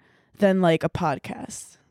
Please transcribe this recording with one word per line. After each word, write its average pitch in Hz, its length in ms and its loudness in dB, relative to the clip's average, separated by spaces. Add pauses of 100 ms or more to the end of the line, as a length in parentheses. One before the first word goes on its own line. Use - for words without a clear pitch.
(380)
than, 190 240 4
like, 165 220 2
a 160 60 0
podcast. - 880 -8 (140)